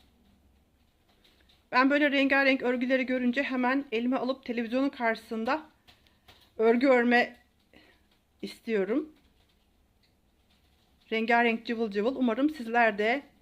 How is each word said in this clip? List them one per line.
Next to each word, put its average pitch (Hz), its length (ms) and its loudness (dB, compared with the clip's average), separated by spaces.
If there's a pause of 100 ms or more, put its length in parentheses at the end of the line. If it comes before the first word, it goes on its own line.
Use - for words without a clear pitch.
(1700)
Ben 254 180 4
böyle 285 220 2
rengarenk 277 500 2
örgüleri 254 440 0
görünce 254 380 -2
hemen 262 480 -2
elime 240 260 -2
alıp 254 280 -6
televizyonun 240 440 -4
karşısında 226 720 -4 (960)
örgü 233 300 4
örme 240 480 4 (1040)
istiyorum. 208 680 -4 (2000)
Rengarenk 233 540 0
cıvıl 226 260 -4
cıvıl. 208 240 -2
Umarım 254 340 0
sizler 226 480 0
de 233 240 -2 (200)